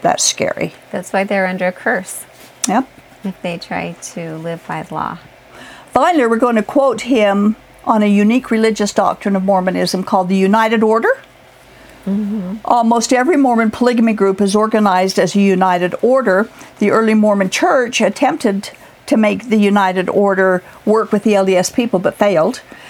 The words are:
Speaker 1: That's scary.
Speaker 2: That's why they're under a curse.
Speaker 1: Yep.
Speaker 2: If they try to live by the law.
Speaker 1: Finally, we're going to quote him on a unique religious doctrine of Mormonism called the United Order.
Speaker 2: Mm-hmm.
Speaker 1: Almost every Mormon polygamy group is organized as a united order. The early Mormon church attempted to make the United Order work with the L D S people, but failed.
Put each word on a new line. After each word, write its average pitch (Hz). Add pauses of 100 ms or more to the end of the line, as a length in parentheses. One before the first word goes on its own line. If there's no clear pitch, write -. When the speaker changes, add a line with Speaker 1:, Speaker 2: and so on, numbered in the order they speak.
Speaker 1:
That's 165
scary. - (180)
Speaker 2:
That's 190
why 196
they're 196
under 185
a 185
curse. - (440)
Speaker 1:
Yep. 247 (360)
Speaker 2:
If 190
they 175
try 175 (200)
to 165
live 165
by 160
the 160
law. 165 (720)
Speaker 1:
Finally, 294
we're 226
going 240
to 214
quote 254
him 214 (300)
on 220
a 208
unique 208
religious 220
doctrine 196
of 185
Mormonism 185
called 185
the 190
United 220
Order. 226 (920)
Speaker 2:
Mm-hmm. 202
Speaker 1:
Almost 233
every 254
Mormon 240
polygamy 233
group 196
is 196
organized 208
as 185
a 202
united 185
order. 220 (320)
The 208
early 220
Mormon 208
church 262
attempted 220 (360)
to -
make 208
the 220
United 196
Order 190 (220)
work 214
with 208
the 214
L 196
D 190
S 180
people, 233
but -
failed. 202 (300)